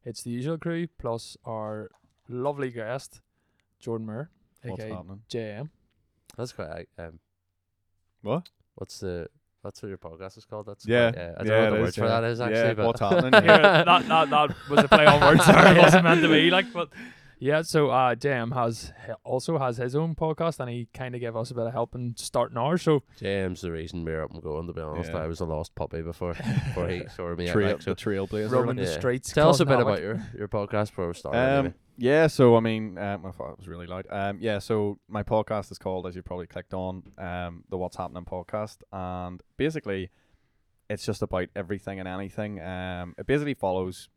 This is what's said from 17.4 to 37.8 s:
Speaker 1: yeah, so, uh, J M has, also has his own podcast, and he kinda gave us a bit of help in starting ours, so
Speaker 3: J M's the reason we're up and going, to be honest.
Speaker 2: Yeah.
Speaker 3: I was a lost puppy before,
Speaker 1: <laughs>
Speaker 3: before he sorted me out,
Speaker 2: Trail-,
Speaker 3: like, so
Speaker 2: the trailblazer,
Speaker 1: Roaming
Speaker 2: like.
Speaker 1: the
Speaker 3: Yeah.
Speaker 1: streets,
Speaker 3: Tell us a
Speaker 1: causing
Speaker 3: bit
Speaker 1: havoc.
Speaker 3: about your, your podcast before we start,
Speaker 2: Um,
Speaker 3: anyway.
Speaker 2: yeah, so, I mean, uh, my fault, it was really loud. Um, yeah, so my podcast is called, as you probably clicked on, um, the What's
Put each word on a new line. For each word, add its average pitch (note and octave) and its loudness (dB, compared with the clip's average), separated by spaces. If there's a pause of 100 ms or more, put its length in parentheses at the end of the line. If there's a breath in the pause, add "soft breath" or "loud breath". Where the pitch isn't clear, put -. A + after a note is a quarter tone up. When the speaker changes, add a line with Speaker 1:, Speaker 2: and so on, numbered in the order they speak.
Speaker 1:
yeah, D3 0
so, D3+ 2
uh, B2+ 2
J C#3 -2
M A#2 -4
has, A#2 -4 (320)
also B2+ -4
has B2+ -4
his B2 -4
own D#3+ -2
podcast, D#3+ -4
and B2+ -8
he A#2+ -10
kinda B2+ -10
gave A#2 -6
us A#2 -6
a B2 -14
bit A#2 -4
of A2+ -6
help A#2 -6
in B2 -8
starting A#2+ -4
ours, D#3 0
so D3+ 2 (140)
Speaker 3:
J G2 -4
M's F2+ -6
the E2+ -6
reason E2 -8
we're D#2+ -4
up - -10
and D#2+ -14
going, D#2+ -6
to E2+ -12
be E2 -10
honest. D#2+ -8
Speaker 2:
Yeah. F2 -6
Speaker 3:
I D#2 -6
was E2 -8
a F2 -4
lost D#2+ -6
puppy E2 -8
before, E2+ -8
Speaker 1:
<laughs> - -4
Speaker 3:
before F2+ -4
he F2+ -6 (140)
sorted E2+ -8
me F2 -4
out, F2 -2
Speaker 2:
Trail-, G2+ 2
Speaker 3:
like, - -6
so F#2+ -4
Speaker 2:
the - -6
trailblazer, G#2+ -4
Speaker 1:
Roaming B2 0
Speaker 2:
like. F#2 -4
Speaker 1:
the E2+ -4
Speaker 3:
Yeah. D2+ -4
Speaker 1:
streets, B2 -4
Speaker 3:
Tell D3+ 6
us C#3+ 6
a C3 4
Speaker 1:
causing C#3 0
Speaker 3:
bit C3 4
Speaker 1:
havoc. A2+ 2
Speaker 3:
about F#2 -2
your, G#2 -6 (140)
your G#2 -8
podcast G#2 -2
before F2+ -6
we E2 -6
start, - -8
Speaker 2:
Um, A#2+ 2
Speaker 3:
anyway. C3+ 0 (220)
Speaker 2:
yeah, D3+ 4
so, B2 8
I - 6
mean, A2 -4
uh, G2+ -6
my F2+ -12
fault, D#2 -12
it - -18
was F2+ -18
really E2+ -14
loud. F#2 -12
Um, G2+ -4
yeah, G#2 -2
so G#2 -2 (100)
my G#2 -6
podcast G#2+ -2
is - -16
called, F#2 -6
as F2+ -10
you F#2 -10
probably F2+ -10
clicked - -14
on, F#2 -8 (120)
um, F2 -10
the F#2+ -6
What's F2+ -6